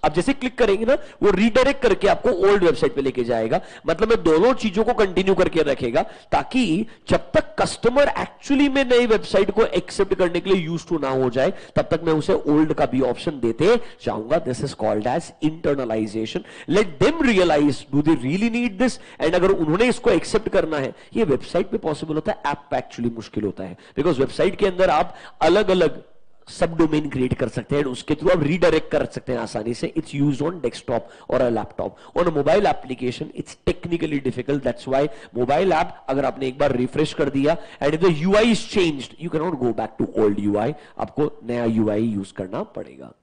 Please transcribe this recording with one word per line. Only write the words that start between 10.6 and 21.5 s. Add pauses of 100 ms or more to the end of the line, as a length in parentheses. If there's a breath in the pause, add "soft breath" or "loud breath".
used
to
ना
हो
जाए,
तब
तक
मैं
उसे
ओल्ड
का
भी
ऑप्शन
देते (260 loud breath)
जाऊंगा।
This
is
called
as (200)
internalization। (260 loud breath)
Let (160)
them
realize, (200)
do
they
really
need
this? (220 loud breath)
And
अगर
उन्होंने
इसको
एक्सेप्ट
करना
है, (220 loud breath)
ये
वेबसाइट